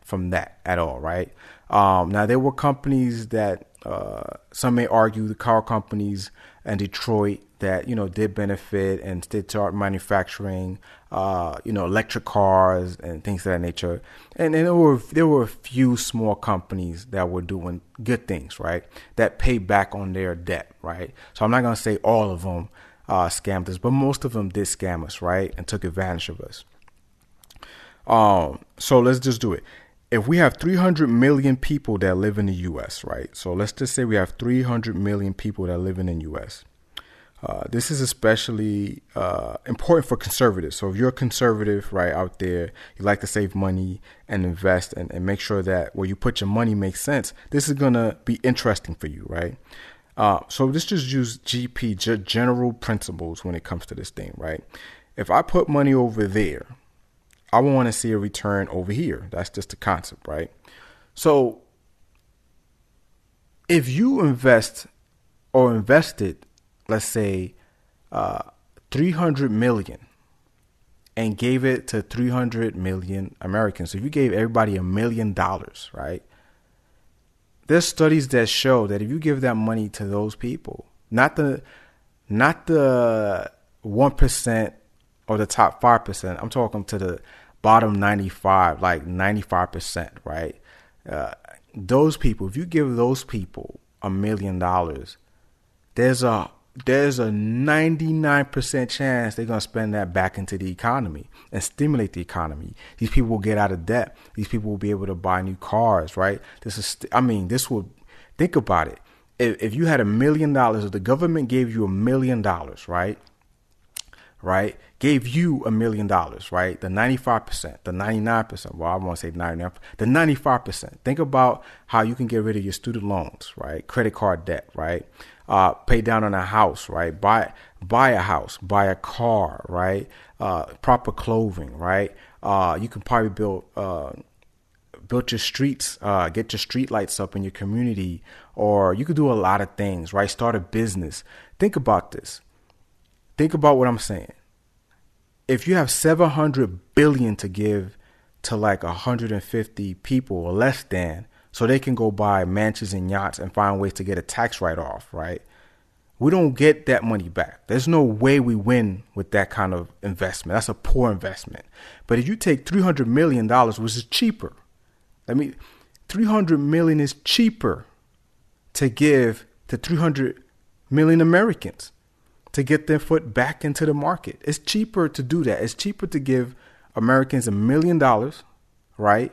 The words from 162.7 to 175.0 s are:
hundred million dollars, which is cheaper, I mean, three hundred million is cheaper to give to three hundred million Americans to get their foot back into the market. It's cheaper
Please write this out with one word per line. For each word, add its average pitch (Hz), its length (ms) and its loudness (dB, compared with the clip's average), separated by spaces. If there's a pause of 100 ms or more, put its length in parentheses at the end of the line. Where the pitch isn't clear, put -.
hundred 143 260 2
million 127 400 4
dollars, 117 320 4
which 113 160 -4
is 120 80 -6
cheaper, - 500 -2 (760)
I 120 80 -2
mean, 143 200 0 (540)
three 214 160 0
hundred 196 320 4
million 156 420 2
is 143 240 0
cheaper 220 600 0 (880)
to 135 160 0
give 127 560 4 (220)
to 120 100 -6
three 165 200 -2
hundred 143 460 0 (460)
million 156 320 6
Americans - 680 2 (640)
to 143 100 0
get 151 240 2
their 156 120 4
foot 151 340 -2
back 123 300 0
into 151 220 -2
the 151 80 2
market. 147 500 -4
It's 151 140 -4
cheaper 214 520 -2